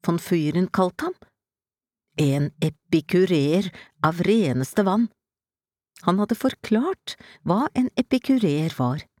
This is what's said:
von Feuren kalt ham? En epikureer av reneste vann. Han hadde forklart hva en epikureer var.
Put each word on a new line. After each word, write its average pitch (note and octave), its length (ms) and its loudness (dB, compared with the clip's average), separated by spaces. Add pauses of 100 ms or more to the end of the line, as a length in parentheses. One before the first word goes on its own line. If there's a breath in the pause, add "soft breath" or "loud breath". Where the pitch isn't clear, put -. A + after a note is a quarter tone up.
von E3+ 160 0
Feuren E3+ 480 0
kalt F#3 320 -2
ham? F4+ 140 -6 (1000)
En C#3+ 340 0 (100)
epikureer E3 1080 0 (340 loud breath)
av E3+ 160 0
reneste F#3 640 0
vann. G#3+ 220 0 (920)
Han F#3 180 0
hadde G#3 160 -2
forklart - 800 -2 (260 loud breath)
hva G3 220 0 (100)
en B3+ 240 0
epikureer G#3 760 0
var. C3 260 -2 (180)